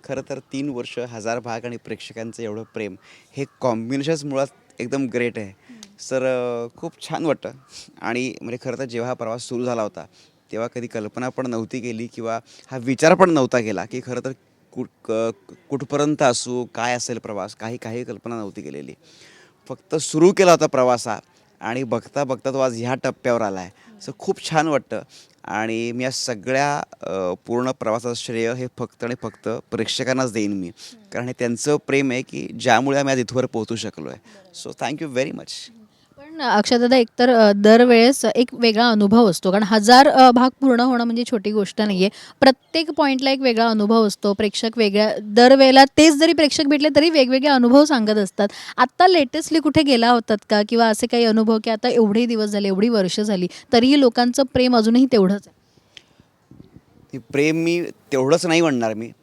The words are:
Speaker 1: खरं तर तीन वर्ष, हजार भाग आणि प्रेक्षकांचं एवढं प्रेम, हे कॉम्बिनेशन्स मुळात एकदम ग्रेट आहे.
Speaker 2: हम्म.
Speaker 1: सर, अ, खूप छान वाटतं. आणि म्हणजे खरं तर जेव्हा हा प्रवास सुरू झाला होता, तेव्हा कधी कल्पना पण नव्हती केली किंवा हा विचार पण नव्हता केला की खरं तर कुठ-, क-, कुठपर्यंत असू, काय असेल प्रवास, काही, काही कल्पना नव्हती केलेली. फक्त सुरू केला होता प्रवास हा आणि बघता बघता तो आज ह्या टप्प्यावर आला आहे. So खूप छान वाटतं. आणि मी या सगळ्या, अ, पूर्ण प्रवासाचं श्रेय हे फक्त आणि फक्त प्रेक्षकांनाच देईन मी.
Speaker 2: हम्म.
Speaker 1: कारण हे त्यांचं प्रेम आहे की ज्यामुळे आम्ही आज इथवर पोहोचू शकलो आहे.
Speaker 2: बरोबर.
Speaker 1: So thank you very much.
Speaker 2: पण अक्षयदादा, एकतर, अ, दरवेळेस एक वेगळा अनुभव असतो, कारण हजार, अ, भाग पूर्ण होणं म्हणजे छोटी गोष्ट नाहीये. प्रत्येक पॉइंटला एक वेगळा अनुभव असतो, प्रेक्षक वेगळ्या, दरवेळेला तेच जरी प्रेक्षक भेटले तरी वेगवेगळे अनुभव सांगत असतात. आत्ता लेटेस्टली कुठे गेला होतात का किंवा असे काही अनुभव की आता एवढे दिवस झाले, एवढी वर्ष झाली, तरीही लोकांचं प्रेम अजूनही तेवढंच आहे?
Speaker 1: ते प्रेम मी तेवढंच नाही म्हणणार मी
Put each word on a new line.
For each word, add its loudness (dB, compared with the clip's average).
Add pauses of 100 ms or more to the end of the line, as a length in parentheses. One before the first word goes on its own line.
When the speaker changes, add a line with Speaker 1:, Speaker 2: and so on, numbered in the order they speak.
Speaker 1:
खरं -10
तर -12
तीन -10
वर्ष, -10
हजार -8
भाग -10
आणि -10
प्रेक्षकांचं -14
एवढं -10 (100)
प्रेम, -8 (420)
हे -6 (160)
कॉम्बिनेशन्स -4
मुळात -4 (320)
एकदम -6
ग्रेट -4
आहे. -10
Speaker 2:
हम्म. -20 (180)
Speaker 1:
सर, -6
अ, -6
खूप -14 (180)
छान -8
वाटतं. -4 (520)
आणि -6
म्हणजे -12
खरं -10
तर -8
जेव्हा -8
हा -6
प्रवास -10
सुरू -8
झाला -4
होता, -8 (460)
तेव्हा -6
कधी -12
कल्पना -10
पण -8
नव्हती -8
केली -10
किंवा -10 (320)
हा -12
विचार 2
पण 4
नव्हता 0
केला -6
की -12
खरं -10
तर -6 (400)
कुठ-, -12
क-, -6 (160)
कुठपर्यंत -4
असू, -2 (100)
काय -4
असेल -8
प्रवास, -12
काही, -12
काही -12
कल्पना -14
नव्हती -12
केलेली. -16 (760)
फक्त -10
सुरू 2
केला 4
होता 4
प्रवास 0
हा -8 (420)
आणि -8
बघता -6
बघता -6
तो -6
आज -2
ह्या -4
टप्प्यावर -4
आला -6
आहे. -14 (360)
So -14
खूप -8
छान 0
वाटतं. -6 (420)
आणि -6
मी -8
या -6
सगळ्या, -6 (180)
अ, -6 (120)
पूर्ण -4
प्रवासाचं -6
श्रेय -6
हे -10 (120)
फक्त -12
आणि -8
फक्त -12 (220)
प्रेक्षकांनाच -4
देईन -4
मी. -8
Speaker 2:
हम्म. -20
Speaker 1:
कारण -8
हे -10
त्यांचं -2 (100)
प्रेम -2
आहे -6
की -12 (120)
ज्यामुळे 2
आम्ही -2
आज 0
इथवर -4
पोहोचू -8
शकलो -12
आहे. -16
Speaker 2:
बरोबर. -18
Speaker 1:
So -8
thank -8
you -4
very -6
much. -16 (460)
Speaker 2:
पण -16
अक्षयदादा, 2
एकतर, 2
अ, 6
दरवेळेस 6
एक 0
वेगळा 2
अनुभव 4
असतो, -2
कारण 0
हजार, 8
अ, 8
भाग 4
पूर्ण 2
होणं 0
म्हणजे -2
छोटी -4
गोष्ट -2
नाहीये. 0 (300)
प्रत्येक 0
पॉइंटला 0
एक -2
वेगळा 0
अनुभव 2
असतो, -2
प्रेक्षक -4
वेगळ्या, 2
दरवेळेला 8
तेच 6
जरी 4
प्रेक्षक 2
भेटले 2
तरी 4
वेगवेगळे 2
अनुभव 6
सांगत 0
असतात. 0 (300)
आत्ता 2
लेटेस्टली 0
कुठे 2
गेला 2
होतात 0 (120)
का 2
किंवा 2
असे -2
काही 0
अनुभव 2
की -4
आता -2
एवढे 2
दिवस -4
झाले, -4
एवढी 0
वर्ष 0
झाली, -2 (260)
तरीही 4
लोकांचं 2
प्रेम 2
अजूनही 4
तेवढंच 2
आहे? -20 (1600)
Speaker 1:
ते -12
प्रेम -2
मी -2
तेवढंच -2
नाही 2
म्हणणार 0
मी -12 (120)